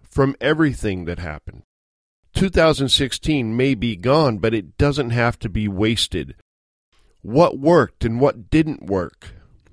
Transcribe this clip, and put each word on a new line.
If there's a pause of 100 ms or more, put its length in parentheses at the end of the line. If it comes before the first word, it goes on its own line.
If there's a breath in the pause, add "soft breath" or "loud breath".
from
everything
that
happened. (720)
Two
thousand
sixteen
may
be
gone,
but
it
doesn't
have
to
be
wasted. (880)
What
worked
and
what
didn't
work? (400)